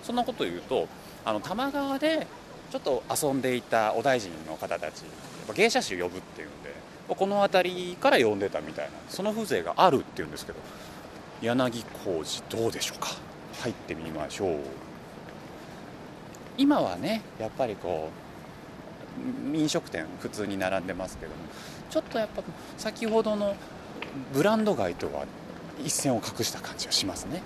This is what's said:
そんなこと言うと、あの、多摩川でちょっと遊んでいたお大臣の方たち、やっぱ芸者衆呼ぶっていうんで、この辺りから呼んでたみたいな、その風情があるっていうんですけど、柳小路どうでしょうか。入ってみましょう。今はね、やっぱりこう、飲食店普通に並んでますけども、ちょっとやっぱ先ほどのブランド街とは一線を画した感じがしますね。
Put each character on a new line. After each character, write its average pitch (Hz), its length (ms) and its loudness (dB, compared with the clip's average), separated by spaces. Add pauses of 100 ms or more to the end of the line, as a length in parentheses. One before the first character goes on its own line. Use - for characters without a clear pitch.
そ - 80 -4
ん 240 40 2
な 247 60 4
こ 247 100 0
と 147 120 0
言 87 140 -2
う - 20 -6
と、 98 260 2 (380)
あ 113 80 2
の、 104 80 2
多 - 80 -8
摩 247 240 0
川 277 260 0
で 311 300 2 (420)
ち 262 60 -6
ょ - 20 0
っ - 40 -4
と 131 280 2
遊 131 220 4
ん 131 100 4
で 123 140 4
い 117 60 0
た 110 320 4
お 113 100 2
大 131 160 6
臣 95 100 -6 (180)
の 78 80 -4
方 87 220 -2
た - 0 -
ち、 - 40 -4
や 78 40 -4
っ - 640 -10
ぱ 107 60 -6
芸 214 160 6
者 247 120 4
衆 92 180 -2
呼 87 80 2
ぶ 87 100 -6
っ - 20 -6
て - 220 -12
い - 20 -8
う 76 40 -12
ん 71 140 -14
で、 71 100 -12 (360)
こ 190 180 2
の 202 140 4
辺 185 340 6 (140)
り 180 80 -6
か 269 140 6
ら 254 140 8
呼 107 120 6
ん - 20 -2
で 98 100 2
た 78 120 0
み 78 120 -6
た 76 100 -4
い - 20 -2
な、 76 80 -8 (160)
そ - 160 -4
の 214 80 2
風 208 300 2
情 - 20 -4
が 85 120 0
あ 180 140 10
る 131 120 4
っ - 20 -
て - 180 -6
い - 20 0
う 76 40 -6
ん - 20 -10
で 78 60 -10
す - 100 -8
け 82 60 -8
ど、 76 60 -8 (840)
柳 120 420 2 (180)
小 82 220 0
路 - 240 -6
ど 113 200 2
う 92 40 2
で 80 80 -4
し - 100 0
ょ - 60 -10
う - 20 -12
か。 - 120 -2 (500)
入 120 100 -2
っ - 40 -6
て - 200 -8
み 80 160 -6
ま 76 200 -4
し - 100 -6
ょ 101 60 2
う。 80 120 2 (2000)
今 277 240 8
は 95 160 4
ね、 190 240 0 (180)
や 110 100 -2
っ - 20 -2
ぱ 131 160 2
り 104 100 -2
こ 78 320 0 (1400)
う、 156 40 2
飲 156 120 4
食 - 220 0
店 80 160 -2 (140)
普 113 100 -4
通 107 160 -2
に 98 100 -2
並 92 260 2
ん 90 40 -6
で 92 80 -2
ま 92 120 -4
す - 120 -8
け 82 80 -10
ど 76 60 -10
も、 76 40 -10 (540)
ち 311 80 2
ょ - 20 4
っ - 40 -10
と - 140 -4
や 214 60 2
っ - 100 -6
ぱ - 80 -6 (360)
先 220 260 -4
ほ 220 180 6
ど 214 140 2
の 202 180 2 (800)
ブ 135 100 6
ラ 208 140 8
ン 220 80 6
ド 208 100 6
街 95 200 2
と - 140 -2
は 71 180 -2 (580)
一 - 80 0
線 131 240 4
を 104 40 4
画 - 220 -4
し - 100 2
た - 80 -8
感 - 180 -8
じ - 80 -4
が - 60 -2
し - 120 4
ま 95 100 0
す - 120 -8
ね。 131 200 -4